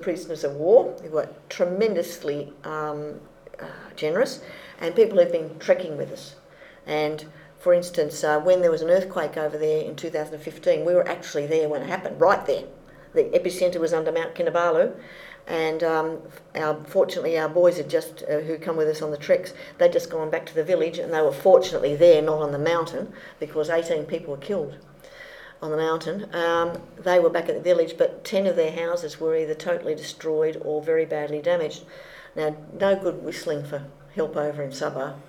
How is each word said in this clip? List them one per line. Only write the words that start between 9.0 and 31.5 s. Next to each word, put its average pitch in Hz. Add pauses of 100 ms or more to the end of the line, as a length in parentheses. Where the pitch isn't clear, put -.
over 151
there 156
in 151
two 160
thousand 151
fifteen, 160
we 175
were 180
actually 160
there 156
when 143
it 147
happened, 165
right 185
there. 113 (500)
The 151
epicentre 180
was 165
under 160
Mount 165
Kinabalu, 170 (520)
and, 160
um, 160 (360)
our, 151 (120)
fortunately 165
our 156
boys 175
had 147
just, -
uh, 151
who 160
come 165
with 156
us 156
on 151
the 147
treks, - (260)
they'd 175
just 170
gone 160
back 165
to -
the 160
village, 165
and 170
they 156
were 147
fortunately 160
there, 156
not 156
on 147
the 143
mountain, 165 (280)
because 151
eighteen 165
people 160
were 139
killed 190 (840)
on 156
the 156
mountain. 160
Um, 170 (200)
they 180
were 165
back 170
at 160
the -
village, 170
but -
ten 196
of 175
their 160
houses 170
were 160
either 156
totally 160
destroyed 156
or 151
very 160
badly 151
damaged. 165 (500)